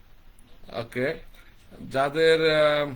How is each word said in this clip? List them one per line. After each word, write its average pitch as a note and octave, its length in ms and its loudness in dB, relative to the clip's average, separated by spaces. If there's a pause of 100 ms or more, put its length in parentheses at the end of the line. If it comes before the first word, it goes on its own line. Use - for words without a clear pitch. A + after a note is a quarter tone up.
(800)
ওকে, B2 340 -6 (760)
যাদের, D#3 640 2
আহ, D3 400 2